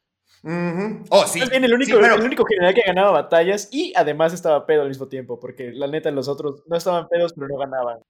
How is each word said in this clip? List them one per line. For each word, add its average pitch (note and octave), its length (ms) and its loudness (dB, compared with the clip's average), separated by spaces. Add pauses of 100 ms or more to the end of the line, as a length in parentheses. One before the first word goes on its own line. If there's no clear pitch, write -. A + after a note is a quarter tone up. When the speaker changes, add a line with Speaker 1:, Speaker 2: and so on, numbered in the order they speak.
(420)
Speaker 1:
Ujú. F3 680 -6
Oh, F#3+ 160 4
sí. C4 140 -6
Speaker 2:
Más C4 100 -2
bien, C4 140 2
el A#3 100 4
único, B3 220 2
Speaker 1:
Sí, - 40 8
pero G#3+ 160 6
Speaker 2:
el G#3+ 60 0
único B3+ 220 0
general F#3+ 300 2
que A#3 120 4
ganaba F#3+ 240 2
batallas E3+ 640 2
y D#4 240 -6
además D#3+ 380 2
estaba D#3+ 320 0
pedo D3+ 160 2
al C#3 60 -4
mismo C3+ 200 -10
tiempo, B2 320 -12
porque B2 320 -14
la C#3 140 -6
neta D#3 240 -4
los C#3 180 -4
otros C#3+ 380 -8
no E3 100 -4
estaban E3+ 320 -2
pedos, E3+ 240 0
pero C#3 160 -12
no C#3 80 -8
ganaban. C3 420 -6 (120)